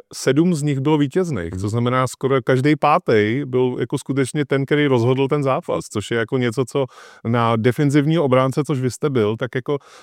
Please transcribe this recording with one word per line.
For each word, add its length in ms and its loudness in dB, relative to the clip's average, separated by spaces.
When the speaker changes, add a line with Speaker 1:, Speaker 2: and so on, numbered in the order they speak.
Speaker 1:
sedm 400 2
z 80 -4
nich 180 -2
bylo 180 2
vítězných, 540 -2
Speaker 2:
Mhm. 80 -8
Speaker 1:
to 80 -4
znamená, 380 0
skoro 360 -2
každý 340 2
pátý 680 2
byl 360 -2
jako 180 -4
skutečně 480 -2
ten, 200 0
který 200 2
rozhodl 420 2
ten 140 0
zápas, 500 -2
což 180 -6
je 80 0
jako 200 -2
něco, 300 -2
co 160 -2
na 300 2
defenzivního 680 2
obránce, 420 2
což 140 -2
vy 100 -2
jste 200 -4
byl, 260 0
tak 180 -8
jako 240 -4